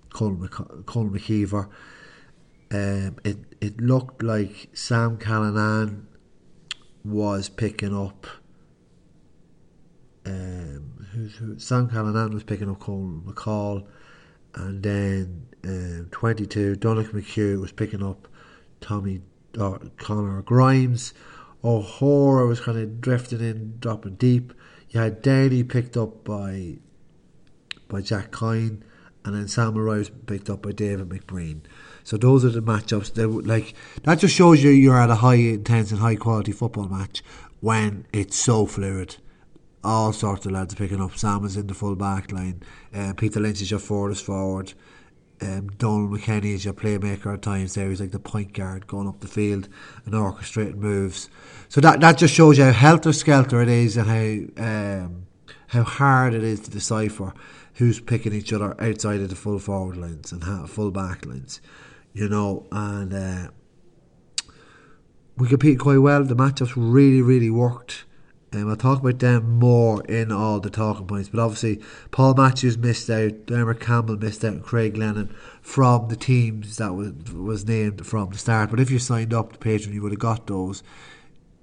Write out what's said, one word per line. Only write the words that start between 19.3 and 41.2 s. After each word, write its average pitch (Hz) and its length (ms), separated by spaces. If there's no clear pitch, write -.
uh, 98 180
Conor 101 420
Grimes. 127 720
O'Hara 135 800
was 120 140
kinda 113 240
drifting 120 560
in, 110 380
dropping 107 380
deep. 123 360
You 117 100
had 110 220
Downey 135 420
picked 123 320
up 110 260
by, 98 540
by 98 140
Jack 98 300
Coyne, 113 520
and 101 100
then 104 140
Sam 113 240
Murray 107 280
was 101 100
picked - 400
up 98 100
by 104 120
David 101 360
McBreen. 85 540
So - 160
those 127 260
are 127 60
the 117 100
matchups. 107 540
They 113 80
w-, 110 180
like, 110 320
that 160 160
just 170 160
shows 170 280
you 143 60
you're 135 320
at 120 80
a 117 60
high 123 220
intense 113 540
and 104 100
high 113 160
quality 107 360
football 107 340
match 95 360
when 107 520
it's 101 240
so 110 300
fluid. 95 500
All 110 300
sorts 98 320
of 98 80
lads 95 220
picking 98 260
up. 92 160
Sam 101 300